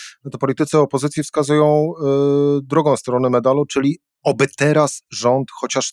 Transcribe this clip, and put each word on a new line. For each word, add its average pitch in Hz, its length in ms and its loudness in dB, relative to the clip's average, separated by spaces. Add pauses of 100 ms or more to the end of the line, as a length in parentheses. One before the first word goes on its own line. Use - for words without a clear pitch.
(240)
no 139 60 -12
to - 80 -12
politycy 139 400 0
opozycji 143 440 0
wskazują, 151 760 0
e, 143 640 0
drugą 147 340 0
stronę 127 340 -2
medalu, 131 360 2
czyli 139 320 -2 (240)
oby 139 240 0 (100)
teraz 147 540 0
rząd 123 400 0
chociaż - 420 -6